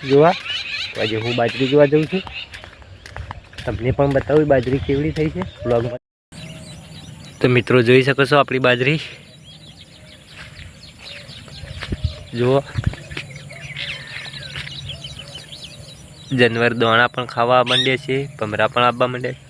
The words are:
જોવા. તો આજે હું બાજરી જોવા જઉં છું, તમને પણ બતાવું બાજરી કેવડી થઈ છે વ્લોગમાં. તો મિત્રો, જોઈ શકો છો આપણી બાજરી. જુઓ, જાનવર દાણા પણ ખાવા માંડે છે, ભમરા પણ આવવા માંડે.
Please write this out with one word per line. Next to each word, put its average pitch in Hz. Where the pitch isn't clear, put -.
જોવા. 151
તો -
આજે 110
હું 120
બાજરી 120
જોવા 143
જઉં 156
છું, 190
તમને 117
પણ 139
બતાવું 147
બાજરી 131
કેવડી 143
થઈ 156
છે 185
વ્લોગમાં. 120
તો -
મિત્રો, 120
જોઈ 131
શકો 139
છો 147
આપણી 131
બાજરી. 127
જુઓ, 127
જાનવર 117
દાણા 117
પણ 123
ખાવા 123
માંડે 127
છે, 131
ભમરા 107
પણ 123
આવવા 123
માંડે. 127